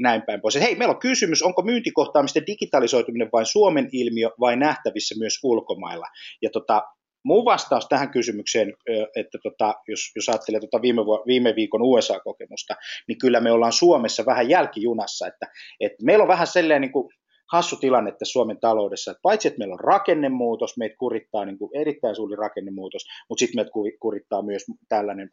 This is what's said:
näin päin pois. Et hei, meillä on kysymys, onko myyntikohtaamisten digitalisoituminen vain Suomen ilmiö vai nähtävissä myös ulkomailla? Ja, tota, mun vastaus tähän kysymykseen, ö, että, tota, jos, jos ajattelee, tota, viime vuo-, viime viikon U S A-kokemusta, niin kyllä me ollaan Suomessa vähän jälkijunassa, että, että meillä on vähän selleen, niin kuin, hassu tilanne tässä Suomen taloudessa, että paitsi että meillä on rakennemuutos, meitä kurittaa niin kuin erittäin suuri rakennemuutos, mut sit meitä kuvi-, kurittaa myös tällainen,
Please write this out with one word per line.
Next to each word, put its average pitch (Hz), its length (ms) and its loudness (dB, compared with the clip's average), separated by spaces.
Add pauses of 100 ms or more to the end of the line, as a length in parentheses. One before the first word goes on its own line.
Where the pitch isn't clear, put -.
näin 123 220 2
päin 101 200 -6
pois. 110 140 0
Et 147 60 0
hei, 240 140 2
meillä 214 180 2
on - 60 -14
kysymys, 226 420 0
onko 185 200 0
myyntikohtaamisten 160 840 0
digitalisoituminen 120 840 0
vain 113 120 2
Suomen 160 460 2
ilmiö 113 380 -2 (100)
vai 120 180 2
nähtävissä 117 640 -2
myös 107 240 -4
ulkomailla? 92 640 -2 (360)
Ja, 113 80 -2
tota, 107 340 0 (400)
mun 202 220 4
vastaus 156 420 2
tähän 139 240 0
kysymykseen, 110 600 -2 (160)
ö, 107 260 -2
että, - 280 -8
tota, 107 320 -2 (120)
jos, - 280 -8
jos 110 140 -6
ajattelee, 110 300 -2
tota, 110 220 -4
viime 120 240 2
vuo-, 107 220 0
viime 123 280 4
viikon 113 260 0
U 127 200 6
S - 100 0
A-kokemusta, 101 640 -10 (320)
niin 113 100 -6
kyllä 120 220 4
me 117 120 2
ollaan 117 220 4
Suomessa 123 520 4
vähän 120 240 2
jälkijunassa, 113 800 0
että, - 200 -14 (320)
että 104 240 -4
meillä 196 180 6
on 185 60 4
vähän 170 200 4
selleen, 156 340 4
niin 131 100 -4
kuin, 139 180 -2 (440)
hassu 170 240 0
tilanne 120 340 2
tässä - 200 -8
Suomen 110 280 0
taloudessa, 104 520 0
että - 100 -16
paitsi 208 260 2
että - 100 -6
meillä 98 160 -8
on 87 60 -14 (140)
rakennemuutos, 131 840 0
meitä 110 220 -6
kurittaa 110 460 -6
niin 98 120 -12
kuin 101 140 -10 (100)
erittäin 135 340 -4
suuri 104 200 -8
rakennemuutos, 98 680 -8 (260)
mut 107 100 -6
sit 120 160 0
meitä 107 160 -2
kuvi-, 104 280 -4
kurittaa 104 420 -6
myös 101 220 -6 (260)
tällainen, 101 440 -4